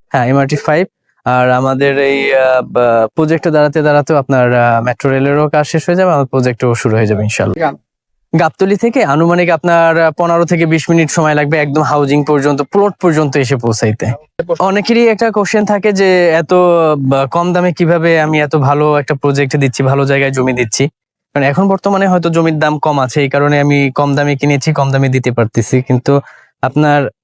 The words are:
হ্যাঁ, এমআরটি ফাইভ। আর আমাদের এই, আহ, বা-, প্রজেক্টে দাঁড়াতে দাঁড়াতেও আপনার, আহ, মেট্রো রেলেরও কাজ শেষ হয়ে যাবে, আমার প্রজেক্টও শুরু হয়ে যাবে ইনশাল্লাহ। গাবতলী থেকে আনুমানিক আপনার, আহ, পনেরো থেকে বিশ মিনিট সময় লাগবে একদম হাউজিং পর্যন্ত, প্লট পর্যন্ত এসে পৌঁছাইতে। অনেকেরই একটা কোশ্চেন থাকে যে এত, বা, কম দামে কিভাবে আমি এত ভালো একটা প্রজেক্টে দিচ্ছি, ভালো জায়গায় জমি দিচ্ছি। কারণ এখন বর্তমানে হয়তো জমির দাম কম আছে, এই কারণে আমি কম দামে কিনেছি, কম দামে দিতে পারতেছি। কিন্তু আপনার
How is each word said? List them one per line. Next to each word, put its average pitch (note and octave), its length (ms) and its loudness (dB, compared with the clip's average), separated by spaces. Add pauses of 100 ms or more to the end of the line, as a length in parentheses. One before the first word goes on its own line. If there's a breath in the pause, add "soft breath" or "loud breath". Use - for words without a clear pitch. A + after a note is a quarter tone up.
(120)
হ্যাঁ, B2+ 160 0
এমআরটি C#3 280 0
ফাইভ। D#3+ 320 -2 (380)
আর B2+ 260 2
আমাদের C3+ 480 0
এই, C#3 340 0
আহ, C3 280 2
বা-, A#2 540 0
প্রজেক্টে D#3+ 360 0
দাঁড়াতে D3+ 300 2
দাঁড়াতেও D3 360 0
আপনার, B2+ 360 2
আহ, A#2+ 280 2
মেট্রো B2 300 -2
রেলেরও C#3+ 380 0
কাজ D3+ 180 0
শেষ - 180 -4
হয়ে F3 100 0
যাবে, F#3 180 2
আমার C#3 120 0
প্রজেক্টও B2 500 -2
শুরু A2 200 -2
হয়ে A2 120 0
যাবে G#2+ 160 -2
ইনশাল্লাহ। A2 500 -4 (680)
গাবতলী F#3+ 360 0
থেকে A#3 280 0
আনুমানিক E3+ 460 0
আপনার, E3 520 2
আহ, D#3+ 100 2
পনেরো E3+ 340 0
থেকে E3 200 0
বিশ D#3+ 240 -2
মিনিট E3 220 2
সময় D3+ 240 0
লাগবে D3 220 0
একদম D3 240 -2
হাউজিং C#3+ 440 0
পর্যন্ত, C#3+ 360 0
প্লট G3+ 400 0
পর্যন্ত D#3 360 0
এসে C3+ 180 0
পৌঁছাইতে। A2 500 -2 (540)
অনেকেরই G#3 480 0
একটা A3+ 240 0
কোশ্চেন G#3 340 0
থাকে G#3 280 0
যে F#3 380 2
এত, D#3+ 220 0 (460)
বা, C3+ 260 0
কম E3+ 280 -2
দামে F3+ 200 0
কিভাবে E3 480 0
আমি D#3 200 0
এত D3 140 -2
ভালো D3 400 2
একটা D3 200 -2
প্রজেক্টে C#3 420 0
দিচ্ছি, C3+ 260 -2
ভালো C3+ 220 2
জায়গায় C#3 260 0
জমি C3 220 -2
দিচ্ছি। B2 340 -2 (460)
কারণ C#3+ 120 0
এখন D#3+ 220 0
বর্তমানে G3 400 0
হয়তো F3 220 0
জমির D#3+ 300 0
দাম D3+ 200 -2
কম D3 200 0
আছে, C3 220 -2
এই C3+ 80 0
কারণে C#3+ 300 0
আমি C#3+ 320 2
কম C#3+ 240 -2
দামে C#3+ 200 0
কিনেছি, C#3+ 380 -2
কম C#3 180 -2
দামে C3+ 180 0
দিতে B2+ 220 -2
পারতেছি। B2 500 -2
কিন্তু C3 400 0 (400 loud breath)
আপনার D3 480 0 (140)